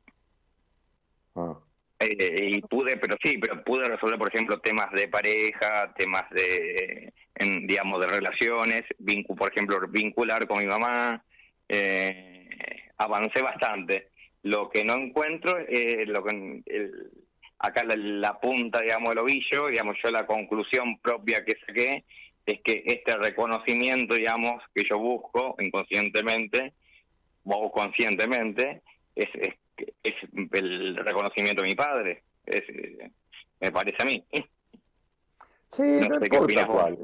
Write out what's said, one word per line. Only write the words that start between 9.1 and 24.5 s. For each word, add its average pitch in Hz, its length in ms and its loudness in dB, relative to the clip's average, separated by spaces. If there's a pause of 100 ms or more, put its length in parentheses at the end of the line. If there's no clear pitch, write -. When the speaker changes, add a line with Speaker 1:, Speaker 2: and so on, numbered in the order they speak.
Speaker 2:
por 98 160 0
ejemplo, 98 360 2
vincular 110 600 0
con 104 120 2
mi 101 60 2
mamá, 120 580 0 (460)
eh, 95 800 0 (500)
avancé 107 440 2
bastante. 98 680 0 (340)
Lo 104 260 0
que 107 140 2
no 113 120 2
encuentro, 151 640 0
eh, 117 460 0
lo 104 180 0
que, 101 440 -4
el, 98 440 -6 (480)
acá 104 240 0
la, 113 120 0
la 104 440 -2
punta, 117 420 0
digamos, 113 280 0
del 113 100 2
ovillo, 135 480 0
digamos, 110 360 0
yo 117 80 2
la 113 160 0
conclusión 110 720 -2
propia 110 440 0
que 110 220 0
saqué 127 400 0 (400)
es 104 160 -2
que 113 240 0
este 117 320 0
reconocimiento, 117 960 0
digamos, 117 480 2 (120)